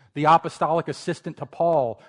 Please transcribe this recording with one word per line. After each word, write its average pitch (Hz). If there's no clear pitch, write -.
the 147
apostolic 160
assistant -
to 143
Paul, 151